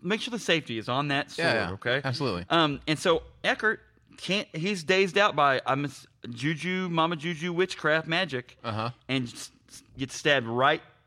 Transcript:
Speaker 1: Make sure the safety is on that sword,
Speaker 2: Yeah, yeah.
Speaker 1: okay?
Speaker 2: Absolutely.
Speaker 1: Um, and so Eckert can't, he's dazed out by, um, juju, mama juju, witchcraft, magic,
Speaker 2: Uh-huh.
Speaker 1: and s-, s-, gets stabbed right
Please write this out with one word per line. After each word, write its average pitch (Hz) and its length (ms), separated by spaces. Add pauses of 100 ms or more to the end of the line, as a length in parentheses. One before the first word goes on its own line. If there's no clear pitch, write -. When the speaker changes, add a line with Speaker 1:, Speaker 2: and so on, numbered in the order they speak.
Speaker 1:
Make 208 180
sure 233 100
the 226 80
safety 156 400
is 107 100
on 139 200
that 139 240
sword, 165 160
Speaker 2:
Yeah, 127 60
yeah. 98 180
Speaker 1:
okay? 120 320
Speaker 2:
Absolutely. 120 440
Speaker 1:
Um, 156 380
and 151 100
so 165 260 (200)
Eckert 220 380 (360)
can't, 202 380
he's 170 300
dazed 185 340
out - 160
by, 143 320
um, 135 240 (400)
juju, 160 600
mama 165 260
juju, 165 360
witchcraft, 160 540
magic, 160 560
Speaker 2:
Uh-huh. 110 280 (180)
Speaker 1:
and 131 200
s-, - 220 (180)
s-, - 140 (160)
gets 127 160
stabbed 139 320
right 131 340 (260)